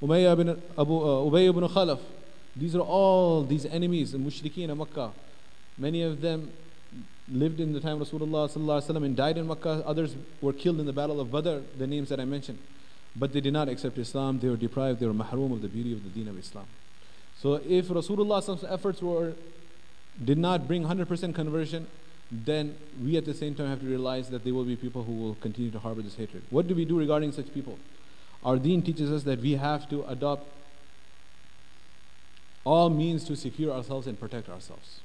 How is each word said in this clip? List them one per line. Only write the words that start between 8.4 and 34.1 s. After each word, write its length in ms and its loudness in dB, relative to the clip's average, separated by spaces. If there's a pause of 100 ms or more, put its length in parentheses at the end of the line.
sallallahu 320 0
alaihi 80 -2
wasallam 140 0
and 100 2
died 220 4
in 100 -2
Makkah. 380 0
Others 320 0 (240)
were 100 4
killed 300 2
in 40 0
the 60 -2
Battle 300 0
of 100 -4
Badr, 280 0 (180)
the 100 -2
names 220 -2
that 100 -2
I 60 -2
mentioned. 340 -4 (560)
But 160 0
they 80 2
did 140 2
not 160 4
accept 280 -4
Islam. 420 0
They 100 2
were 80 2
deprived. 420 0
They 60 2
were 80 2
mahroom 400 0
of 80 -4
the 60 -4
beauty 260 -4
of 100 -6
the 60 -10
deen 180 -6
of 100 -8
Islam. 280 -12 (760)
So 160 4
if 320 2
Rasulullah 560 2
sallallahu 0 -
alaihi 160 -4
wasallam's 60 -8
efforts 360 -2
were, 320 0 (880)
did 140 6
not 300 2
bring 160 2
hundred 240 0
percent 260 -2
conversion, 540 -2 (420)
then 460 -2 (260)
we 140 2
at 100 2
the 80 -2
same 220 -4
time 120 -2
have 120 -2
to 80 -6
realize 420 -2
that 140 -6
there 100 0
will 120 0
be 100 -2
people 280 -6
who 100 -4
will 220 -4
continue 360 -4
to 80 -6
harbor 220 -6
this 140 -8
hatred. 340 -8
What 180 2
do 80 0
we 80 0
do 160 2
regarding 320 2
such 220 -8
people? 260 -8 (640)
Our 140 4
deen 240 4
teaches 300 0
us 120 0
that 160 0
we 140 4
have 360 0
to 160 -2
adopt 400 -2 (2250)
all 240 8
means 360 2
to 100 -4
secure 360 -2
ourselves 360 -4
and 120 -6